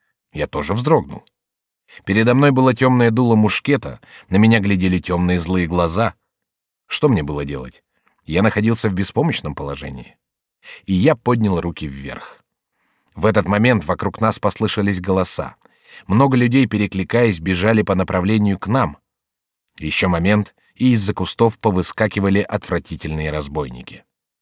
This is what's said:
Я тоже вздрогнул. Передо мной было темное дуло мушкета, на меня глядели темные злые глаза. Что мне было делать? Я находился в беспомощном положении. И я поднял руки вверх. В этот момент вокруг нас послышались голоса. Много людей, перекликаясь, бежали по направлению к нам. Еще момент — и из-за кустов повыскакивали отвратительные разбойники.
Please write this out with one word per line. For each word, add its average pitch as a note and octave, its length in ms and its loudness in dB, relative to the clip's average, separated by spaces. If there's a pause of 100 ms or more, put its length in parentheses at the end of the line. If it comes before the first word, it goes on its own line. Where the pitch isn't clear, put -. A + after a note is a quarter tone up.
(320)
Я D2 160 -6
тоже D2+ 260 -6
вздрогнул. B2 500 -4 (800)
Передо A2+ 300 2
мной C#3+ 160 4
было C3 240 4
темное B2 380 4
дуло A#2 240 2
мушкета, G#2+ 640 0 (280)
на F#2 100 2
меня A2+ 200 6
глядели F#2+ 400 0
темные F2+ 400 0
злые F2 300 -2
глаза. F2 460 -2 (720)
Что - 220 0
мне F#2+ 140 2
было D2 220 -6
делать? C2+ 400 -12 (400)
Я E2 180 0
находился A2 480 0
в F#2 40 -4
беспомощном G2 600 -4
положении. C#2 600 -12 (680)
И G2 100 -2
я B2+ 200 4
поднял G#2+ 460 0
руки D#2+ 260 -6
вверх. C2+ 560 -14 (720)
В D#2+ 100 -4
этот G#2+ 220 2
момент G#2+ 380 4
вокруг F#2+ 360 -4
нас A2 200 0
послышались G2+ 600 -2
голоса. F#2 540 -2 (540)
Много B2+ 280 4
людей, B2 300 4
перекликаясь, G#2 720 0
бежали F#2+ 440 2
по F#2+ 120 0
направлению G2 640 0
к - 80 -14
нам. G#2 320 -2 (800)
Еще D#2 300 -2
момент — F#2+ 460 0 (240)
и B2+ 140 2
из-за G2+ 200 0
кустов A2 460 0
повыскакивали G2 840 0
отвратительные D#2 880 -6
разбойники. C#2+ 760 -8 (380)